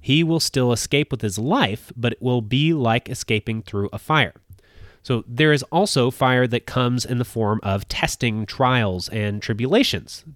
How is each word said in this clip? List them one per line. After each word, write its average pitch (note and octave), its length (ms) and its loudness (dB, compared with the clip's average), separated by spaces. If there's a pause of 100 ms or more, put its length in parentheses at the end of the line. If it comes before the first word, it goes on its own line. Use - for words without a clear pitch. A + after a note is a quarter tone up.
He D3 220 2
will E3 180 2
still B2 320 0
escape C#3+ 380 0
with - 100 -4
his G2+ 180 -4
life, A2 580 -2
but A#2+ 160 -2
it - 100 -10
will B2 180 0
be C3 320 0
like A#2+ 360 0
escaping A2 540 -4
through G2+ 300 -4
a A2 60 -8
fire." D3+ 360 0 (680)
So A#2+ 260 -4
there D3+ 280 4
is C#3+ 100 0
also D#3 460 2
fire B2+ 380 4
that A#2 180 -2
comes B2 400 0
in B2 100 -2
the A#2+ 80 0
form A2 380 -2
of G2+ 260 -2
testing, A2 560 -2
trials, A2 640 0
and G#2 320 -4
tribulations, B2 840 0 (140)